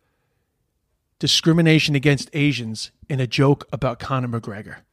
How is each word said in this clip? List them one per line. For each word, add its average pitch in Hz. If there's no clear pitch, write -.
discrimination 160
against 139
Asians 123
in 131
a 127
joke 139
about 120
Conor 127
McGregor. 113